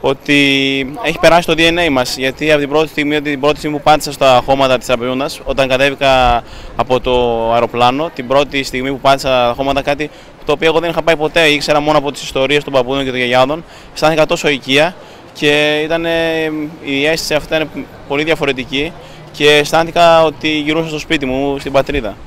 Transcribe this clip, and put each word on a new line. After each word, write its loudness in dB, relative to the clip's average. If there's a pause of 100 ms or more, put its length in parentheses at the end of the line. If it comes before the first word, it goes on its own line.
ότι 0 (640)
έχει -4
περάσει 4
το 0
D -2
N 2
A 0
μας, 0
γιατί -2
από 4
την -4
πρώτη 2
στιγμή, -2
την -4
πρώτη 2
στιγμή -6
που -8
πάτησα 2
στα 4
χώματα 2
της -8
Τραπεζούνας, -4
όταν -2
κατέβηκα 2 (320)
από 0
το 0
αεροπλάνο, 0
την -10
πρώτη 0
στιγμή -6
που -6
πάτησα 0
στα 0
χώματα, -2
κάτι -4 (360)
το 0
οποίο 0
εγώ 2
δεν -4
είχα -2
πάει 2
ποτέ, 0
ήξερα 2
μόνο 2
από 0
τις -14
ιστορίες -2
των -10
παππούδων 0
και -4
των -6
γιαγιάδων, 0 (300)
αισθάνθηκα 2
τόσο -2
οικία 2 (380)
και 0
ήταν, -4
ε, -2 (720)
η -2
αίσθηση -2
αυτή -2
ήταν -2 (380)
πολύ -2
διαφορετική -2 (400)
και 2
αισθάνθηκα 4
ότι -2
γυρούσα -2
στο -8
σπίτι -4
μου, -2
στην -8
πατρίδα. -2 (120)